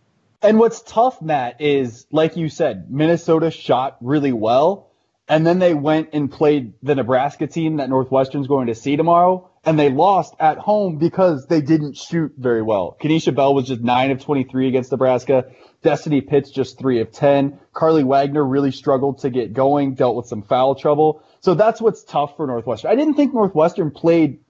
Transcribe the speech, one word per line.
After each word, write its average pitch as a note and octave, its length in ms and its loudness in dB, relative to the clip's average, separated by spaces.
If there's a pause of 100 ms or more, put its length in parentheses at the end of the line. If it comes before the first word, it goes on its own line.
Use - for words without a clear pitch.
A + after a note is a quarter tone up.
(440)
And G#3+ 160 4
what's A3+ 240 2
tough, B3 400 -2
Matt, C#3 380 -4
is, C#3 500 -2
like D#3 260 0
you D#3+ 120 -4
said, C3+ 420 -4
Minnesota D#3+ 600 0
shot C3+ 500 -2
really C#3 320 -2
well, B2+ 580 0 (380)
and D#3+ 180 2
then F3 120 2
they F3 160 2
went D#3 380 -2
and D3 180 -4
played D3 520 0
the C#3+ 120 -2
Nebraska C3 520 -2
team D#3+ 320 -4
that C3 100 -4
Northwestern's C3+ 580 0
going C3 200 0
to A2+ 80 -4
see C#3+ 220 -4
tomorrow, F3 540 2 (140)
and D#3 140 2
they D3 100 4
lost E3+ 500 0
at D#3 200 0
home G3+ 400 -2
because E3+ 480 0
they E3 140 2
didn't D3 360 -2
shoot E3 400 -6
very A#2+ 260 -2
well. G#2 380 -4
Kenesha D#3 340 0
Bell C#3 200 2
was C3 120 0
just B2 140 -6
nine B2+ 320 0
of C3 100 -6
twenty-three C3 460 -2
against B2 240 -2
Nebraska. B2+ 540 0 (360)
Destiny D3 380 0
Pitts C#3+ 300 -2
just - 280 -6
three B2+ 220 0
of A2 100 -6
ten. C#3 480 0 (140)
Carly D#3+ 320 2
Wagner C#3 400 0
really C#3 260 -2
struggled C3+ 500 -2
to C#3 100 -4
get A2+ 240 -4
going, C#3 400 0
dealt B2 200 0
with A#2 120 -8
some G#2+ 160 -10
foul C3 340 0
trouble. D3+ 480 0 (160)
So F#3 140 2
that's A3 260 2
what's A3 240 -2
tough C#3+ 320 -4
for D#3 100 -4
Northwestern. B2 460 -6
I - 20 -6
didn't D4+ 200 0
think C#4+ 200 0
Northwestern E3+ 560 0
played E3 480 0 (120)